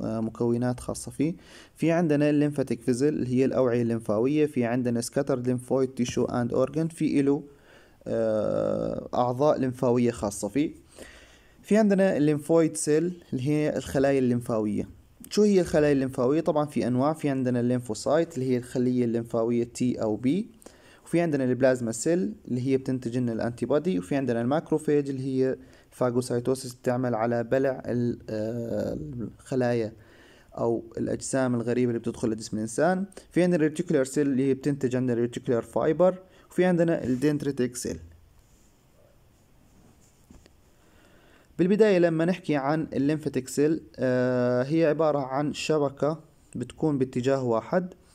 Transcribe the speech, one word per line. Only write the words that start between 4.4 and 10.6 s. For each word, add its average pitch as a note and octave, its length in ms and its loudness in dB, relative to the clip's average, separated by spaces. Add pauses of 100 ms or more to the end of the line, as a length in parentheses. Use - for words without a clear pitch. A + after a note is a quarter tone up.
في B2+ 180 -2
عندنا A#2+ 360 0
scattered C3 460 -2
lymphoid B2+ 420 0 (120)
tissue A#2+ 260 0
and A#2+ 280 -2
organ، D3 400 0
في C#3+ 260 0
إله، C#3 220 2 (640)
آه، G#2 1080 -2
أعضاء B2+ 460 2
لمفاوية B2 500 2
خاصة G#2 380 -4
فيه. C#3+ 260 -2 (880)